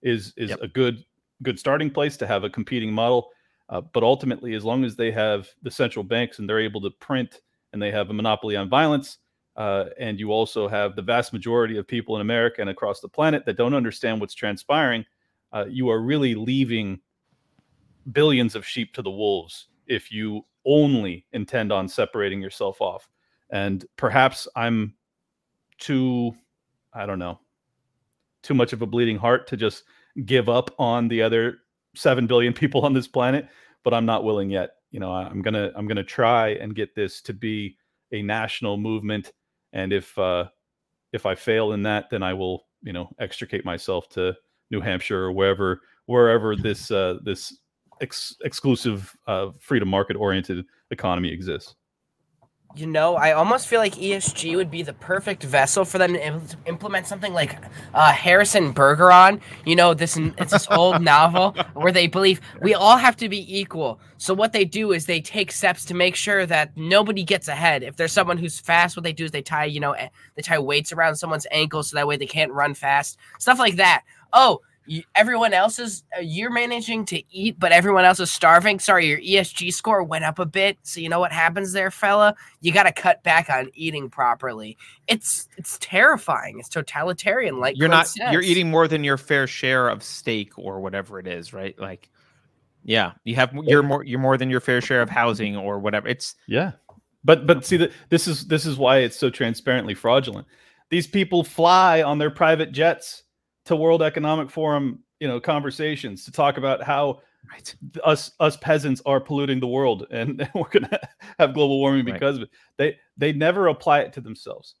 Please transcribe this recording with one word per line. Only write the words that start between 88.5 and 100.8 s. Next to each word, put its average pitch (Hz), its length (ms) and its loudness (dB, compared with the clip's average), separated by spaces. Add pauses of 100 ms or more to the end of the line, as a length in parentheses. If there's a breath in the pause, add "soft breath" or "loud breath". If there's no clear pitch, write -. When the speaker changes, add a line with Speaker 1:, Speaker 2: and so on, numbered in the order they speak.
Speaker 2:
eating 170 200 0
more 165 180 4
than 151 160 -2
your 139 140 0
fair 139 280 0
share 127 420 0
of 107 140 -4
steak - 560 -8
or 95 220 -12
whatever 95 380 -10
it 90 80 -14
is, 87 260 -12
right? 95 260 -12
Like, 95 320 -14 (760)
yeah, 107 260 0 (120)
you 117 120 -4
have, 131 180 0 (100)
you're 151 180 6
more, 143 220 -2
you're 123 140 -6
more 131 180 2
than 131 140 -4
your 127 100 0
fair 123 220 0
share 127 180 2
of 117 80 0
housing 110 480 -2
or 101 220 -6
whatever. 104 300 -4
It's - 260 -8 (120)
Speaker 1:
Yeah. 151 260 -2 (520)
But, 147 220 6
but 147 180 4
see, 180 140 2
the, 165 120 2 (200 loud breath)
this 170 180 2
is, 143 200 -6
this 156 180 0
is 143 100 -4
why 131 220 6
it's 120 180 2
so 131 140 0
transparently 117 640 -2
fraudulent. 117 520 0 (440 soft breath)